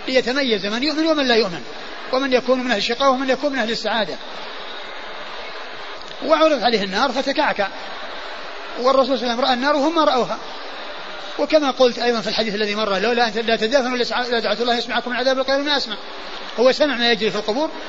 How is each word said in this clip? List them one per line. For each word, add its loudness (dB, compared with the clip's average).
ليتميز 2
من -2
يؤمن 0
ومن 2
لا 4
يؤمن، 2
ومن 2
يكون 4
من -2
أهل 2
الشقاء 2
ومن 2
يكون 0
من -2
أهل 0
السعادة. -2
وعرض 4
عليه 2
النار 0
فتكعكع، 0
والرسول 6
صلى 2
الله 0
عليه 0
وسلم 0
رأى 4
النار 2
وهم 2
ما 4
رأوها. 2
وكما 2
قلت 4
أيضًا 2
في -4
الحديث 0
الذي 0
مر: 0
"لولا 2
أن -4
لا 0
تدافنوا 2
لسع-، -2
لدعوت 0
الله 2
يسمعكم -2
من -2
عذاب 2
القبر 0
ما 0
أسمع". -4
هو 6
سمع 2
ما 4
يجري 2
في -2
القبور 0